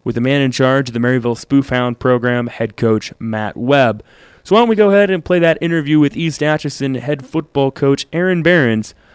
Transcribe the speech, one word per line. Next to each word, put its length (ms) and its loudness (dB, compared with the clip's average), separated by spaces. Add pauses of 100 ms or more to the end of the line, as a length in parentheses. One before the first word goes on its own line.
with 100 -4
the 60 -2
man 200 0
in 100 0
charge 380 0
of 40 -8
the 60 -4
Maryville 380 0
Spoofhound 640 -2
program, 480 0
head 300 -8
coach 420 0
Matt 380 -6
Webb. 440 2 (440)
So 100 2
why 60 6
don't 80 2
we 80 0
go 140 4
ahead 180 4
and 140 -4
play 160 0
that 220 2
interview 380 0
with 160 2
East 260 -4
Atchison 540 -2
head 300 -6
football 460 -2
coach 420 0
Aaron 300 0
Behrens 500 2 (220)